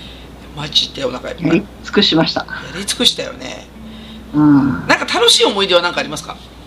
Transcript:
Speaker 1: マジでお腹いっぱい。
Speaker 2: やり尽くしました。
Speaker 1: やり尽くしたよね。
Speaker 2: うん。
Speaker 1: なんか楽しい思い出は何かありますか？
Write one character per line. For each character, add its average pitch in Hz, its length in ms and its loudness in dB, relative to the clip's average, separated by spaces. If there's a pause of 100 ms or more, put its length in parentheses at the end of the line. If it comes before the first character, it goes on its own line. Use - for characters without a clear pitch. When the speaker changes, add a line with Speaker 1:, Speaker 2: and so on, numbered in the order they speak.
(540)
Speaker 1:
マ 147 140 -10
ジ - 240 -2
で 139 140 -6
お 123 40 -2
腹 127 200 -8
い - 20 -10
っ - 40 -10
ぱ - 60 -10
い。 - 40 -2
Speaker 2:
や 160 80 4
り 202 120 0 (180)
尽 - 100 -12
く 202 80 4
し 202 140 2
ま 160 100 2
し - 80 -6
た。 - 60 -4
Speaker 1:
や - 60 -10 (320)
り 202 60 -10
尽 - 140 -6
く 240 80 -2
し - 100 0
た 151 60 -8
よ 131 100 -10
ね。 131 340 -14 (680)
Speaker 2:
う - 40 2
ん。 127 480 6
Speaker 1:
な - 100 4
ん - 20 -8
か 294 80 -4
楽 453 240 4
し - 100 4
い 466 60 6
思 202 160 0
い 196 40 2
出 180 80 2
は 175 60 6
何 175 140 0
か 151 60 -2
あ - 20 -4
り 139 80 -6
ま 151 80 -6
す - 40 -10
か？ - 140 -12 (300)